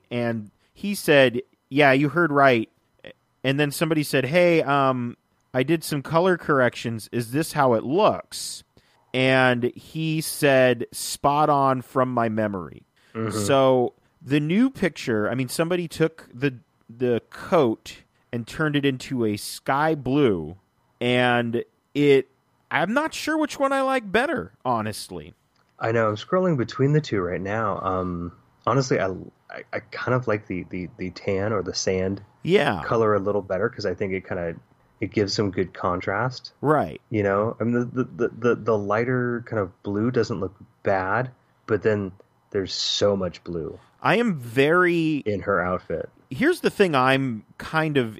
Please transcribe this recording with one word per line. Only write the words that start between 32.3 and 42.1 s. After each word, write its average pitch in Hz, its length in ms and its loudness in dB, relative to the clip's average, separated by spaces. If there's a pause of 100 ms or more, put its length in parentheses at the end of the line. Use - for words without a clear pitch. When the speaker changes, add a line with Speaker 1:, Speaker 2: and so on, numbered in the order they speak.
Speaker 1:
Yeah. 147 420 2
Speaker 2:
color 110 300 2
a 101 60 0
little 98 220 -2
better, 95 280 -2
'cause 104 160 -8
I 90 80 -2
think 95 180 -4
it 95 160 -6
kinda, 85 260 -6 (460)
it 98 120 -6
gives 101 200 0
some 101 200 0
good 90 200 -4
contrast. 101 880 -4
Speaker 1:
Right. 127 400 -2 (100)
Speaker 2:
You 107 120 0
know, 101 380 0
I 110 40 -2
mean, 120 100 0
the, 120 100 0
the, 123 200 -4
the, 117 240 -4 (100)
the, 117 180 0
the 110 220 0
lighter 120 680 -2
kind 110 120 -4
of 92 240 -8
blue 104 260 -2
doesn't 117 300 -2
look 92 140 -6 (280)
bad, 101 480 -2 (360)
but 104 160 0
then 101 300 0 (380)